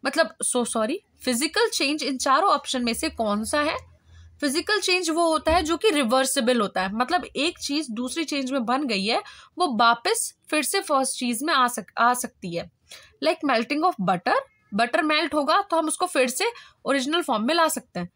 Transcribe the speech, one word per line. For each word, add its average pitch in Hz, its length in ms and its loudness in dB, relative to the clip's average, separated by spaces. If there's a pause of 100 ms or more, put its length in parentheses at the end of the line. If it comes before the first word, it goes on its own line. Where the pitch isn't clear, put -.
मतलब 320 300 0 (200)
so 240 120 2
सॉरी, 233 340 -2 (240)
फिजिकल 311 440 0
चेंज 302 340 -2
इन 269 140 -4
चारों 294 320 2
ऑप्शन 269 340 0
में 233 100 0
से 311 160 -4
कौन 214 340 -2
सा 294 180 -2
है? 330 280 -4 (520)
फिजिकल 330 380 0
चेंज 359 300 0
वो 330 220 2
होता 311 200 0
है 349 120 4
जो 320 140 -2
कि 440 120 2
रिवर्सिबल 262 720 2
होता 190 200 -2
है, 190 120 -4
मतलब 247 320 0 (100)
एक 320 240 -2
चीज 302 320 -4
दूसरी 247 320 -4
चीज 277 280 -4
में 262 140 -2
बन 262 220 -2
गई 196 180 -2
है 226 180 0 (340)
वो 302 200 0
वापस 240 580 2 (140)
फिर 302 140 0
से 392 180 0
फर्स्ट 269 380 0
चीज 240 240 -2
में 320 100 0
आ 254 140 4
सक-, 233 300 -6
आ 240 160 4
सकती 202 420 -8
है। - 160 -8 (520)
Like 302 280 0
melting 247 320 0
of 359 100 2 (160)
butter, 185 260 0 (380)
बटर 240 280 2
मेल्ट 311 320 0
होगा 302 280 2
तो 339 160 -2
हम 320 100 0
उसको 320 180 -2
फिर 269 220 2
से 254 180 -2 (400)
ओरिजिनल 277 360 0
फॉर्म 226 260 -2
में 311 80 2
ला 330 120 4
सकते - 320 -6
हैं। 175 160 -6